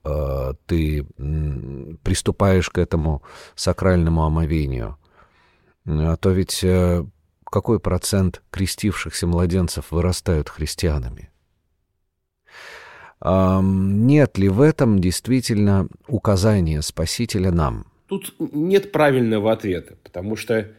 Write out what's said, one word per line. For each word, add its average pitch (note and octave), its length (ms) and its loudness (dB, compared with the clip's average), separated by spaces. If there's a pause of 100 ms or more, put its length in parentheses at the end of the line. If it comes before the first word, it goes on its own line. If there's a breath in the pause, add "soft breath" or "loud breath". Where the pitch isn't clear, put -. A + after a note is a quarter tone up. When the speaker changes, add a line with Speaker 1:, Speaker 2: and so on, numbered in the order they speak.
Speaker 1:
э, C#2 480 -4 (140)
ты, D2+ 400 0 (120)
м, C#2+ 840 -6
приступаешь F#2+ 680 0
к - 80 -4
этому D#2 440 0 (340 loud breath)
сакральному E2+ 680 2
омовению. D2 760 -2 (880 soft breath)
А D#2 300 0
то G2 140 0
ведь, F#2 340 0
э, F2+ 400 2 (400)
какой G#2 360 0
процент F#2 720 -2
крестившихся F#2 760 -4
младенцев F2 640 0
вырастают E2 580 0
христианами? D2 800 -6 (1900 loud breath)
Ам, F#2+ 840 2
нет C#3 320 4
ли G2 100 4
в F#2+ 120 2
этом C3 400 4
действительно G2+ 880 0 (200)
указания F#2+ 760 2
Спасителя F#2+ 680 -2
нам? C2 340 -2 (220)
Speaker 2:
Тут - 320 -8
нет F3 500 0
правильного A#2 600 2
ответа, F#2 500 -6
потому G2 340 -10
что, G#2+ 420 -4